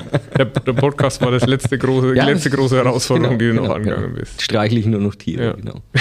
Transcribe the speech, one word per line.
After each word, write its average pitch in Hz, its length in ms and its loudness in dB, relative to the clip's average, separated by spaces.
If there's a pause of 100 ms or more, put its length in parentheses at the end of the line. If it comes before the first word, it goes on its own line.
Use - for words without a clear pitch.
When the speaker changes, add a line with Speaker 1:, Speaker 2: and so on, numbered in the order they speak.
(380)
Speaker 1:
Der, 135 80 2
der 123 280 -2
Podcast 139 480 0
war 135 100 2
das 127 140 2
letzte 135 320 0
große, 127 380 2
Speaker 2:
Ja, 131 100 4
Speaker 1:
letzte 147 240 2
Speaker 2:
das 135 80 0
Speaker 1:
große 131 200 2
Herausforderung, 127 600 2
Speaker 2:
genau, 113 140 2
Speaker 1:
die 113 60 2
du 113 40 0
noch - 20 -2
Speaker 2:
genau, - 120 -2
Speaker 1:
angegangen 104 340 -2
Speaker 2:
genau. 80 100 -8
Speaker 1:
bist. - 220 -10
Speaker 2:
Streichle 110 380 0
ich 104 80 0
nur 110 140 2
noch 101 140 -2
Tiere, - 300 -6
Speaker 1:
Ja. 107 80 -2
Speaker 2:
genau. - 220 -12 (260)